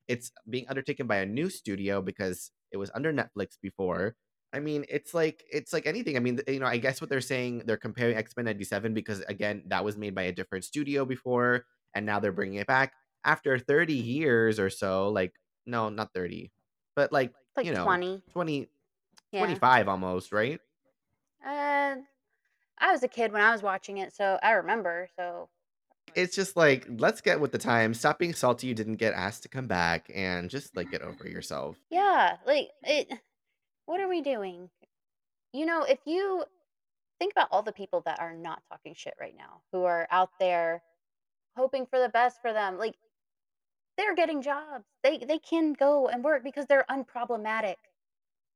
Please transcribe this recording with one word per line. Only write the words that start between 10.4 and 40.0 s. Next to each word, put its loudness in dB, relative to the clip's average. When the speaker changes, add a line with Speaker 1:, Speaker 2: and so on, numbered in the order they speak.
Speaker 1:
studio -2
before, 0
and -4
now 0
they're 0
bringing -6
it -6
back 2
after 2
thirty 2
years 2
or 2
so, 0
like, 0
no, -2
not -6
thirty, -8
but, 2
like, 0
Speaker 2:
Like -2
Speaker 1:
you -2
know, 0
Speaker 2:
twenty. -2
Speaker 1:
twenty, -4
Speaker 2:
Yeah. -2
Speaker 1:
twenty-five 6
almost, -2
right? 0
Speaker 2:
Uh, -2
I 4
was 2
a 4
kid -2
when 2
I 8
was 0
watching -4
it, -8
so 2
I 6
remember, 0
so -8
Speaker 1:
It's 2
just -2
like, 8
"Let's 2
get 2
with 0
the 0
times, 4
stop 2
being 0
salty 2
you -2
didn't -2
get 2
asked -4
to -18
come -6
back, 2
and -2
just, -10
like, -4
get -6
over -12
yourself." -8
Speaker 2:
<laughs> -20
Yeah, 4
like, 2
it, 0
<sighs> -20
what -4
are -2
we -2
doing? -6
You -2
know, 0
if 2
you, -2
think -2
about 2
all 2
the -6
people -4
that -4
are -8
not -10
talking -18
shit -12
right -14
now, -20
who 0
are 2